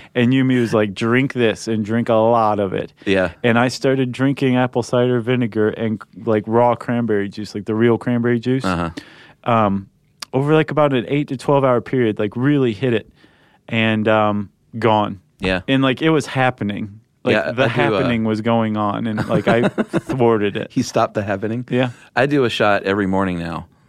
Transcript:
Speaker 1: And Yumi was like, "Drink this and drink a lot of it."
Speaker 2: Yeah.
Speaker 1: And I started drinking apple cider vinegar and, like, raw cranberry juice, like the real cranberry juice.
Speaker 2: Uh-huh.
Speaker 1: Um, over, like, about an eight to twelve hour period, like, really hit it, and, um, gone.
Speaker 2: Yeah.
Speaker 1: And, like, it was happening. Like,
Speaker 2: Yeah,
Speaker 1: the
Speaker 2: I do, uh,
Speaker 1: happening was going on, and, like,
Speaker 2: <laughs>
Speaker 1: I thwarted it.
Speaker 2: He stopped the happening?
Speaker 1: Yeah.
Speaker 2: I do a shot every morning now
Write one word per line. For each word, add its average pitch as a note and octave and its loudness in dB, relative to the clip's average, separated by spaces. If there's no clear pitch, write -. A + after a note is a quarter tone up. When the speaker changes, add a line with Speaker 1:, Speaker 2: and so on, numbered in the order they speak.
Speaker 1:
And B2 2
Yumi C3 2
was A2+ 0
like, G#2+ 0
"Drink B2 0
this A2+ 0
and A2 -2
drink A2+ -2
a A#2 2
lot A2 2
of G2 -2
it." - -6
Speaker 2:
Yeah. F#2 0
Speaker 1:
And A#2 2
I B2+ 4
started C3 0
drinking C3 0
apple B2+ 0
cider B2 0
vinegar A2 0
and, A2 -4
like, G#2+ 2
raw A#2 4
cranberry A2 -2
juice, G2+ -12
like G#2 -8
the A2 -4
real A#2 4
cranberry A#2+ 0
juice. B2+ -2
Speaker 2:
Uh-huh. E2+ -2
Speaker 1:
Um, G#2 0
over, C#3+ 2
like, D#3 2
about D3 2
an A#2+ 0
eight C#3+ -2
to C3 -6
twelve C#3 2
hour B2 2
period, A#2 0
like, G#2 -2
really C3 0
hit B2 -2
it, - -4
and, A2 0
um, G#2+ 2
gone. G#2 2
Speaker 2:
Yeah. F#2 -2
Speaker 1:
And, C3+ 2
like, C3 0
it D#3+ 2
was D#3 2
happening. A2 -4
Like, A#2+ 0
Speaker 2:
Yeah, E2 0
Speaker 1:
the B2 0
Speaker 2:
I C3+ 2
do, A#2+ -4
uh, A#2 0
Speaker 1:
happening A#2 0
was A2 -2
going A2+ 0
on, G#2+ -2
and, A2 -4
like, A2+ -2
Speaker 2:
<laughs> A#2 4
Speaker 1:
I A#2+ 2
thwarted A2+ 0
it. - -8
Speaker 2:
He C3 -2
stopped A2+ -2
the A2 -2
happening? G#2+ -6
Speaker 1:
Yeah. B2 -2
Speaker 2:
I B2 2
do C#3 2
a A2+ 0
shot G#2 2
every G2 0
morning F#2+ 0
now E2+ -8